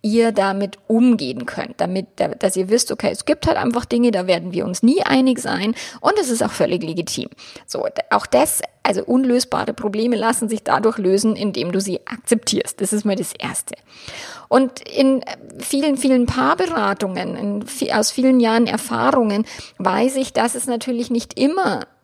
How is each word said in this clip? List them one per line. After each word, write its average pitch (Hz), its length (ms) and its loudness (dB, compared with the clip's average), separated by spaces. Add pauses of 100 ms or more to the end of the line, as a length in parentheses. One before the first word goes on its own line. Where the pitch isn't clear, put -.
ihr 226 300 2
damit 196 560 -2
umgehen 226 580 2
könnt, - 360 -8
damit, 185 260 -2 (100)
da-, - 120 0
dass - 260 -2
ihr 185 140 -2
wisst, 233 240 2
okay, - 180 -2
es - 140 -8
gibt - 240 0
halt - 80 2
einfach 240 280 -2
Dinge, 240 280 2
da 185 160 -2
werden 175 240 0
wir 175 120 -2
uns 185 200 -4
nie 277 180 6
einig 262 380 2
sein 208 340 -2 (260)
und 392 200 2
es 269 100 0
ist 233 140 0
auch - 80 -2
völlig - 320 0
legitim. 165 460 -6 (360)
So, - 140 -6
d-, - 300 -4
auch - 160 0
das, - 360 2 (220)
also 202 180 0
unlösbare 247 680 0
Probleme 220 420 -2
lassen 226 340 0
sich 220 140 -4
dadurch 226 360 0
lösen, 202 360 2
indem 180 380 -4
du 190 80 0
sie 196 260 -4
akzeptierst. - 760 -2
Das 196 120 -2
ist 208 120 -2
mal 202 120 0
das - 160 -6
Erste. - 420 -8 (760)
Und 262 400 2
in 269 360 2 (340)
vielen, 277 380 0
vielen 254 300 4
Paarberatungen, 254 1080 -2
in 202 320 -4
vi-, - 260 -4
aus 214 200 2
vielen 262 260 4
Jahren 226 300 4
Erfahrungen 226 760 0 (340)
weiß 226 360 2
ich, 262 180 -2
dass 233 220 0
es 247 140 -6
natürlich 240 420 -4
nicht 233 260 -4
immer 277 440 0 (240)